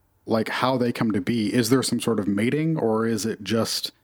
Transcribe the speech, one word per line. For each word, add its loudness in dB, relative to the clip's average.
like, 0
how 0
they 0
come 0
to 0
be. -2
Is 2
there 4
some -2
sort 0
of -2
mating, 0
or 0
is -2
it -4
just -2